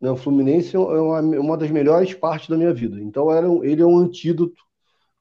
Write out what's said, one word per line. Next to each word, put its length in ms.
né? 100
O 60
Fluminense 580
é 40
uma, 420
uma 360
das 120
melhores 440
partes 360
da 80
minha 160
vida. 280
Então, 300
era 180
um... 140
ele 180
é 40
um 120
antídoto 640